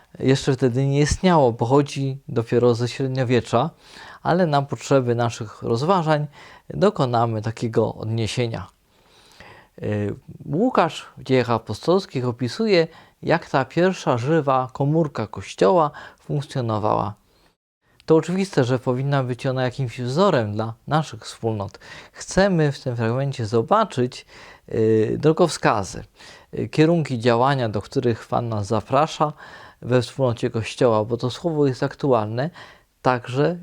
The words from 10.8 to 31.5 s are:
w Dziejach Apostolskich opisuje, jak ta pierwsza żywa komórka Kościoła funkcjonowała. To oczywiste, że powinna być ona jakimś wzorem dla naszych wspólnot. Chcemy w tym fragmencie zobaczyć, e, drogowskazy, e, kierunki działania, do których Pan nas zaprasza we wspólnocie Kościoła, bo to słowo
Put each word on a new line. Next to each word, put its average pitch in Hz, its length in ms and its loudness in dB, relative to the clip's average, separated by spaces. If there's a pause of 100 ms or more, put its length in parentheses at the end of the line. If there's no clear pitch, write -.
w 131 60 -16
Dziejach 127 280 2
Apostolskich 123 800 0
opisuje, 165 600 0 (340)
jak 156 280 -2
ta 135 140 2
pierwsza 170 540 0
żywa 135 540 0
komórka 143 540 0
Kościoła 151 640 2 (280)
funkcjonowała. 110 960 -2 (920)
To 160 100 6
oczywiste, 175 480 0
że 127 140 0
powinna 135 460 -2
być 123 220 -6
ona 131 160 -2
jakimś 127 380 -4
wzorem 127 520 0
dla 110 220 -6 (120)
naszych 143 380 -4
wspólnot. 107 540 -6 (340)
Chcemy 175 600 0
w - 80 -16
tym 120 160 -6
fragmencie 123 500 -2
zobaczyć, 147 800 0 (420)
e, - 80 -6 (420)
drogowskazy, 131 840 0 (480)
e, 117 160 -6
kierunki 156 500 2
działania, 123 500 2
do 101 140 -4
których 123 440 -2
Pan 123 220 -2
nas 104 180 -4
zaprasza 143 640 0 (500)
we 120 200 2
wspólnocie 123 480 -2
Kościoła, 110 540 2
bo 120 120 -4
to 123 140 -4
słowo 151 360 0